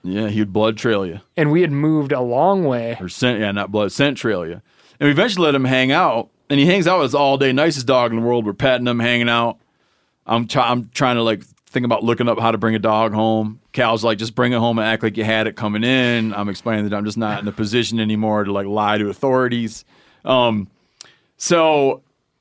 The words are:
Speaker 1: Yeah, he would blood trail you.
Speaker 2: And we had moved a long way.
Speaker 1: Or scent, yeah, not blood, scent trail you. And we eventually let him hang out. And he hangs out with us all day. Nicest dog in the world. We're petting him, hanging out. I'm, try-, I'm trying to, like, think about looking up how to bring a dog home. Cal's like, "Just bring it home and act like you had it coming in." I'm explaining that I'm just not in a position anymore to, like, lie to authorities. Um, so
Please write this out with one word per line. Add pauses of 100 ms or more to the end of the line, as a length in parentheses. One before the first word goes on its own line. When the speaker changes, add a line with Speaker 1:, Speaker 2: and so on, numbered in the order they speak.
Speaker 1:
Yeah,
he
would
blood
trail
you. (160)
Speaker 2:
And
we
had
moved
a
long
way.
Speaker 1:
Or
scent,
yeah,
not
blood,
scent
trail
you. (440)
And
we
eventually
let
him
hang
out. (180)
And
he
hangs
out
with
us
all
day.
Nicest
dog
in
the
world.
We're
petting
him,
hanging
out. (680)
I'm,
try-,
I'm
trying
to,
like, (220)
think
about
looking
up
how
to
bring
a
dog
home. (120)
Cal's
like,
"Just
bring
it
home
and
act
like
you
had
it
coming
in."
I'm
explaining
that
I'm
just
not
in
a
position
anymore
to,
like,
lie
to
authorities. (400)
Um, (680)
so (380)